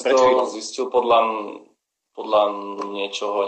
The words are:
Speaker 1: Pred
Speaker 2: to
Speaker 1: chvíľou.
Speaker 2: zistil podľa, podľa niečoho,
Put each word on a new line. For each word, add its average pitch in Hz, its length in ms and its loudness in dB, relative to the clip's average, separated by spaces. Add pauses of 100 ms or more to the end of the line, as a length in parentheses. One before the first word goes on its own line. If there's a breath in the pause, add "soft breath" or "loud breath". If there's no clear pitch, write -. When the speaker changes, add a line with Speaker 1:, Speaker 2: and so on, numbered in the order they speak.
Speaker 1:
Pred 131 80 4
Speaker 2:
to 131 80 6
Speaker 1:
chvíľou. 127 240 4
Speaker 2:
zistil 110 400 -8
podľa, 117 320 2 (960)
podľa 107 260 2 (540)
niečoho, 101 520 -4